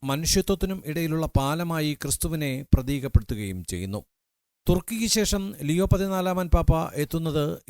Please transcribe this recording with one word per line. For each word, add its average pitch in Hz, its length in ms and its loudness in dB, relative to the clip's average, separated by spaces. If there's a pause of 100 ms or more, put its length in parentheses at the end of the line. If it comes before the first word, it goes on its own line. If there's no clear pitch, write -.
മനുഷ്യത്വത്തിനും 180 800 0
ഇടയിലുള്ള 160 520 0
പാലമായി 156 560 0
ക്രിസ്തുവിനെ 143 800 -4
പ്രതീകപ്പെടുത്തുകയും 113 920 0
ചെയ്യുന്നു. 95 380 -6 (680)
തുർക്കിക്ക് 220 360 0
ശേഷം 202 580 0
ലിയോ 160 220 2
പതിനാലാമൻ 185 640 2
പാപ്പ 160 440 2
എത്തുന്നത് 151 500 -2 (260)